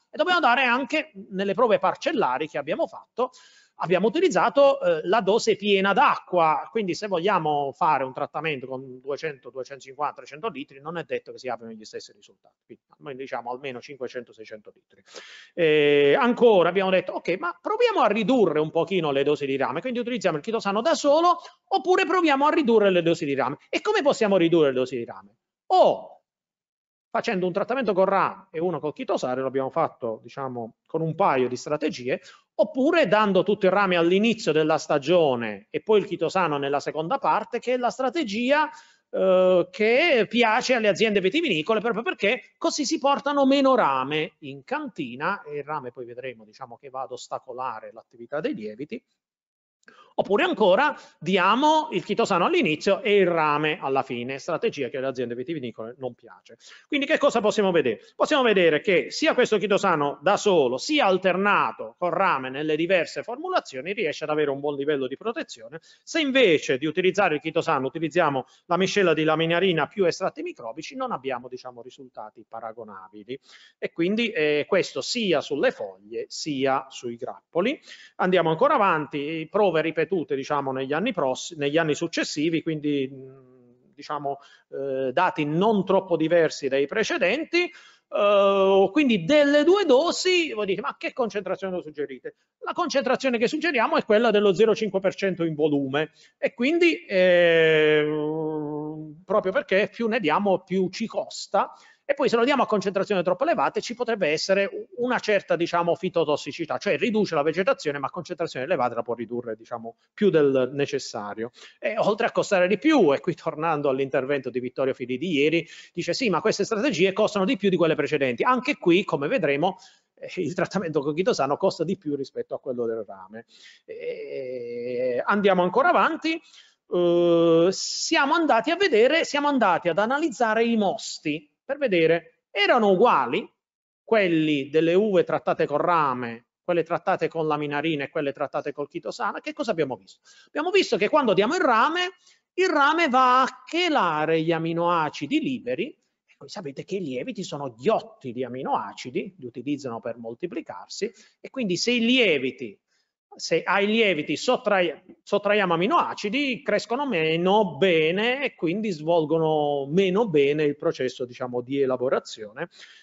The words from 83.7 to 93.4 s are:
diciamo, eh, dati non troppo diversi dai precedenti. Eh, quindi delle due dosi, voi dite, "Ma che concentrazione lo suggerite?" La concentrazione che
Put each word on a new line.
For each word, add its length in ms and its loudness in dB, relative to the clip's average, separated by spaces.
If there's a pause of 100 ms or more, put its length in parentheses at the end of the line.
diciamo, 440 -6 (320)
eh, 420 -4
dati 320 2
non 400 2
troppo 320 2
diversi 520 2
dai 180 0
precedenti. 840 0 (400)
Eh, 800 4
quindi 320 2
delle 400 4
due 220 4
dosi, 640 2
voi 140 -4
dite, 160 -2
"Ma 160 -6
che 140 -8
concentrazione 640 -6
lo 80 -6
suggerite?" 540 -10 (240)
La 120 -8
concentrazione 640 -2
che 100 2